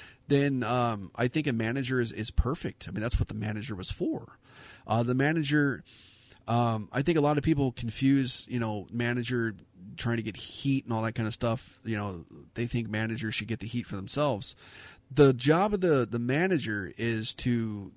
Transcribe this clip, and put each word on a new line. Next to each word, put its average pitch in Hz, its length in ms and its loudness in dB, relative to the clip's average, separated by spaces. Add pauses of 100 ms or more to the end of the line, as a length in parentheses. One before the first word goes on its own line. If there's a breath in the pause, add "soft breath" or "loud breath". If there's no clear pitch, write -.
(280 loud breath)
then, 139 340 4
um, 113 540 0
I 123 120 2
think 151 180 0
a 135 80 2
manager 123 440 0
is, 117 140 0
is 110 180 -6
perfect. - 560 -2
I - 40 -10
mean, 101 100 -6
that's 110 180 0
what - 100 0
the 107 60 -10
manager 107 400 -6
was 92 160 -8
for. - 480 -6 (480 loud breath)
Uh, 117 160 2
the 123 120 0
manager, 143 680 2 (640 loud breath)
um, 117 460 2
I 127 80 0
think 160 160 2
a 151 60 6
lot 147 160 4
of 139 60 -2
people 143 280 2
confuse, 135 800 2
you 120 100 -2
know, 107 320 -2
manager 120 600 0 (420)
trying 117 220 0
to 113 40 -2
get 107 140 -6
heat - 480 -2
and 117 80 -6
all 110 100 0
that 110 120 -4
kind 113 120 -2
of 107 60 -2
stuff. - 520 -4
You 113 120 -4
know, 98 280 -6 (300)
they 117 120 -2
think 120 240 -4
managers 110 440 -4
should 104 140 -6
get 110 120 -4
the 101 60 -10
heat 117 200 -6
for 101 100 -8
themselves. 107 580 -4 (560 loud breath)
The 135 220 8
job 156 400 4
of 202 80 -2
the, 147 280 4
the 110 100 -2
manager 123 800 0
is 113 360 0
to 113 640 -2